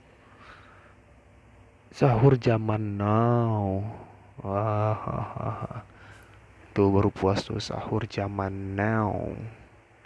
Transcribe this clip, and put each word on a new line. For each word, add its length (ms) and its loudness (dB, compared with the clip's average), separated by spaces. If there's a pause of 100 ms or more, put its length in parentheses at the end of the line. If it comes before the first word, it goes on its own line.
(2000)
Sahur 400 6
Zaman 640 0
Now. 800 2 (640)
Wah, 480 0
ha, 320 -6
ha, 280 -8 (120)
ha. 240 -12 (920)
Tuh 160 6
baru 160 4
puas 320 0
tuh 160 -6
sahur 480 -6
zaman 720 -6
now. 560 0 (720)